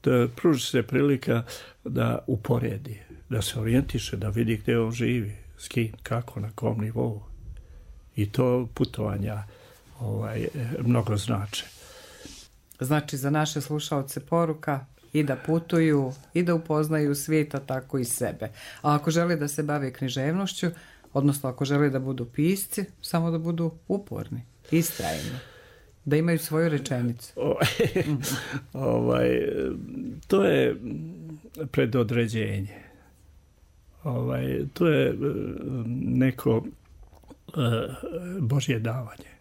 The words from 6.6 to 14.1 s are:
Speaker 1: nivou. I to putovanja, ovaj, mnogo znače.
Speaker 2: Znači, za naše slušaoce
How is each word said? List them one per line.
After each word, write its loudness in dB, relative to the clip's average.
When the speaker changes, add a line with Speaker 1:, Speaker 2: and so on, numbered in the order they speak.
Speaker 1:
nivou. -2
I 0
to 2
putovanja, -2
ovaj, -4
mnogo 4
znače. -2
Speaker 2:
Znači, 0
za -2
naše 0
slušaoce -4